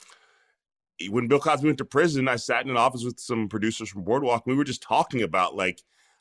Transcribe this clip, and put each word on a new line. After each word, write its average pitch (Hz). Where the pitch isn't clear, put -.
when 120
Bill 139
Cosby 147
went 147
to 139
prison, 139
I 120
sat 120
in 131
an 127
office 123
with 120
some 113
producers 110
from 98
Boardwalk. 120
We 127
were 143
just 131
talking 135
about, 92
like, 92